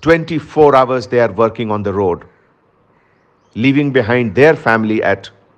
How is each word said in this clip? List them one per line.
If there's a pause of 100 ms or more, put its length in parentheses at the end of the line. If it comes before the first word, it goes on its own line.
twenty-four
hours
they
are
working
on
the
road, (1300)
leaving
behind
their
family
at, (280)